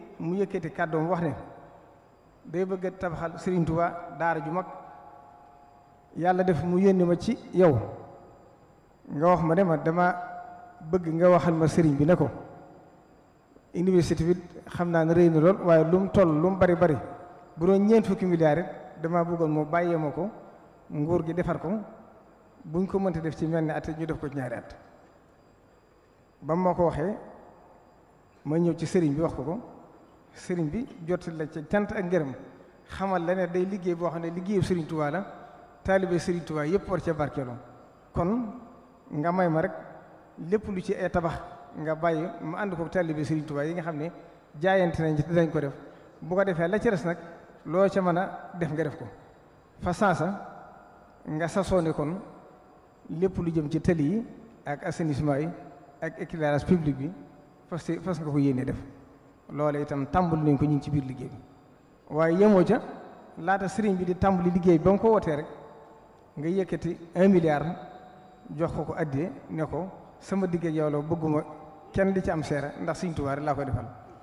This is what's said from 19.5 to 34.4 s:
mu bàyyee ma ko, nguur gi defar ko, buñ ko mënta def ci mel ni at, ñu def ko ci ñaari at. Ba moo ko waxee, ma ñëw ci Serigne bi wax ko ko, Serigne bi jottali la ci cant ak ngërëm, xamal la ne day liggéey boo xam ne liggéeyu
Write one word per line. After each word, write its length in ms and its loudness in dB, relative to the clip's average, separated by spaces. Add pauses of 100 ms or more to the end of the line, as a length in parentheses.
mu 140 0
bàyyee 320 0
ma 140 -2
ko, 180 -4 (600)
nguur 360 0
gi 80 -4
defar 260 -2
ko, 100 -6 (960)
buñ 240 -4
ko 120 -2
mënta 200 -2
def 160 -6
ci 100 -4
mel 200 0
ni 60 -2
at, 160 -6 (100)
ñu 80 -6
def 140 -6
ko 100 -8
ci 60 -10
ñaari 200 -6
at. 200 -14 (1700)
Ba 140 -2
moo 180 2
ko 120 2
waxee, 300 0 (1300)
ma 120 0
ñëw 200 4
ci 80 -6
Serigne 300 2
bi 60 -2
wax 120 0
ko 100 -8
ko, 160 -6 (720)
Serigne 360 -4
bi 180 -6 (180)
jottali 320 -6
la 100 -6
ci 200 -10
cant 240 0
ak 120 -4
ngërëm, 300 0 (560)
xamal 360 -2
la 100 0
ne 120 -2
day 180 -2
liggéey 300 -4
boo 140 -4
xam 120 -8
ne 80 -6
liggéeyu 340 -2